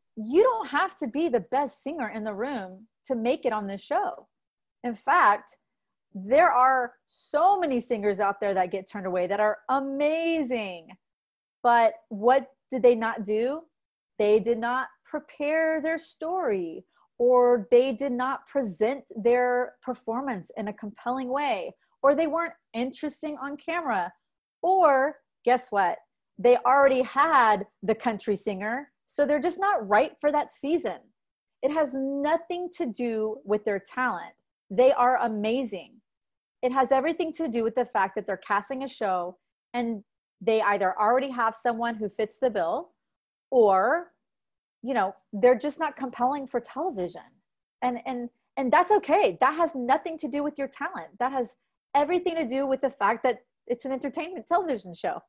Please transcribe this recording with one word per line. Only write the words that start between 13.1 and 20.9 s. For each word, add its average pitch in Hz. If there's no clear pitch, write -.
do? 240
They 214
did 233
not 240
prepare 311
their 320
story, 233
or 247
they 254
did 277
not 254
present 240
their 247
performance 233
in 208
a 208
compelling 247